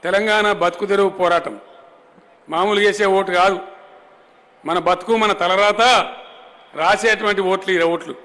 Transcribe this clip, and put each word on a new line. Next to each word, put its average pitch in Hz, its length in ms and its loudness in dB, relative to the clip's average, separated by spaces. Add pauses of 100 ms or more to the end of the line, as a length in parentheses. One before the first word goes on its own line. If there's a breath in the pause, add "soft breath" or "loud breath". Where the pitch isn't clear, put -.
తెలంగాణ 208 500 0
బతుకు 175 340 -2
తెరువు 196 240 2
పోరాటం 170 440 0 (920)
మామూలు 196 320 0
చేసే 202 260 2 (100)
ఓటు 190 160 0
కాదు. 180 260 2 (1040)
మన 165 140 -2
బతుకు, 180 380 -2
మన 214 160 0
తలరాత 202 500 0 (920)
రాసేటువంటి 208 760 0
ఓట్లు, 190 220 -4
ఈ 180 100 0
ఓట్లు. 165 320 -2 (100)